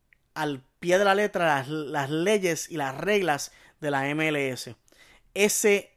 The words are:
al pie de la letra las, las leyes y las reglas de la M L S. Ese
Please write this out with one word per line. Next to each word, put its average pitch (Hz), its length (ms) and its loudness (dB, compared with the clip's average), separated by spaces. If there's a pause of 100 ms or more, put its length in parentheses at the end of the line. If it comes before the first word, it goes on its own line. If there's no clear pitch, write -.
(340)
al 147 300 -6 (160)
pie 175 180 4
de 202 80 4
la 196 100 6
letra 202 300 0
las, 139 220 2
las 147 420 -4
leyes 175 640 0
y 160 60 -6
las 135 200 -4
reglas 170 540 0 (300)
de 147 100 -2
la 139 160 0
M 156 200 -2
L 143 220 0
S. 123 260 -10 (580)
Ese 202 640 2